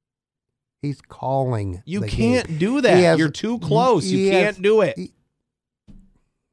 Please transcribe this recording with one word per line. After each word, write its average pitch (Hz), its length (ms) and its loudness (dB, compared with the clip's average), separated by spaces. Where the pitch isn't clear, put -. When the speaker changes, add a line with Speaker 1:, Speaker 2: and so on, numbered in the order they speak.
Speaker 1:
He's 143 200 -8
calling 123 840 -4
Speaker 2:
You 185 140 -6
Speaker 1:
the 110 80 -6
Speaker 2:
can't 233 400 0
Speaker 1:
game. 160 100 -6
Speaker 2:
do 226 240 0
that. 214 160 4
Speaker 1:
He 180 60 4
has, 165 160 4
Speaker 2:
You're 160 100 0
too 220 300 -6
close. 208 460 2
You 190 120 -2
Speaker 1:
he 190 120 0
has, 196 260 2
Speaker 2:
can't 190 60 -18
do 214 180 2
it. 170 180 0
Speaker 1:
he 180 160 -14